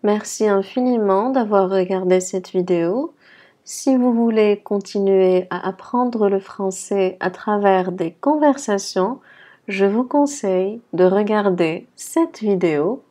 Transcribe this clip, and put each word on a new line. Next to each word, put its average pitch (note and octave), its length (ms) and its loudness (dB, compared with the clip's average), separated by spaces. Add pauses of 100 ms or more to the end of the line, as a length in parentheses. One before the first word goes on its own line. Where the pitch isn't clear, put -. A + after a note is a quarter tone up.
Merci G#3 400 -2
infiniment G#3 840 0
d'avoir G#3 380 2
regardé F#3 520 2
cette F3+ 300 -8
vidéo. F#3 640 -2 (520)
Si - 320 -2
vous B3 160 2
voulez A3 500 2
continuer F#3+ 880 2
à F3+ 160 -6
apprendre A#3 640 -2
le G3 100 0
français F#3+ 800 -4
à F#3 140 -4
travers F#3+ 580 2
des E3+ 220 -6
conversations, C4 1040 0 (480)
je G3 180 0
vous G#3+ 200 2
conseille A#3 760 0 (120)
de E3+ 100 2
regarder F#3+ 920 0
cette - 420 -4
vidéo F#3 720 0